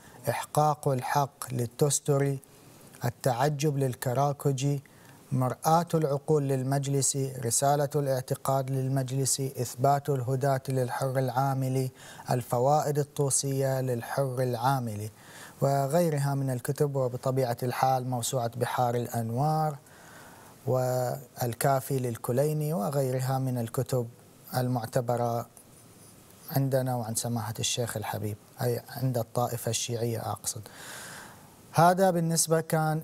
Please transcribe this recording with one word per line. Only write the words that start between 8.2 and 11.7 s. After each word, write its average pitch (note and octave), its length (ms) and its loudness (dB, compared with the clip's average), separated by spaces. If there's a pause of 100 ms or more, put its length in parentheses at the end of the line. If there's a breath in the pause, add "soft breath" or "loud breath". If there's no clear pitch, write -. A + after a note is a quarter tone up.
للمجلسي، C3 880 0
إثبات C#3 500 2
الهداة C3+ 600 0
للحر C3 500 0
العاملي، C3 720 0 (400 loud breath)